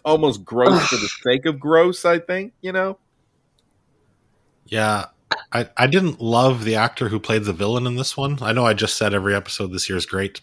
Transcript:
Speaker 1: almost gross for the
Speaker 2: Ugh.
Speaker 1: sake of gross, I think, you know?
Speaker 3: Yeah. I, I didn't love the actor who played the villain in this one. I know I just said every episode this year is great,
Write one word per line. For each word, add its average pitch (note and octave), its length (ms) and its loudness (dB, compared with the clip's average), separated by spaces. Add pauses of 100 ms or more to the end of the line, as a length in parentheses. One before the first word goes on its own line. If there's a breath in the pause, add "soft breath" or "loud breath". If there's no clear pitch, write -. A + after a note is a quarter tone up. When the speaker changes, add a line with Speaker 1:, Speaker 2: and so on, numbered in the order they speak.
Speaker 1:
almost D3 400 2
gross C#3+ 420 4
for C3 80 -2
the G#2+ 80 -2
Speaker 2:
Ugh. G2+ 60 -6 (120)
Speaker 1:
sake C3+ 240 0
of D3+ 140 -2
gross, D#3+ 460 2
I F3 140 2
think, F#3 420 -8
you F#3 100 -8
know? F#3+ 260 -4 (1700)
Speaker 3:
Yeah. G#2+ 420 -2 (440)
I, A#2 240 -2
I B2+ 120 4
didn't E3+ 340 0
love A#2 420 2
the A2 120 0
actor A2 340 0
who G#2+ 100 -2
played A2 240 0
the G2+ 80 -2
villain G#2+ 340 -2
in B2 120 -4
this C3+ 180 -6
one. C#3 260 -4
I A2 120 0
know B2 120 2
I A2 80 4
just G#2+ 220 -2
said G#2 180 0
every G2+ 220 0
episode G2 380 -6
this F#2 160 -6
year F#2+ 80 -2
is F2 80 -4
great, G2 380 -6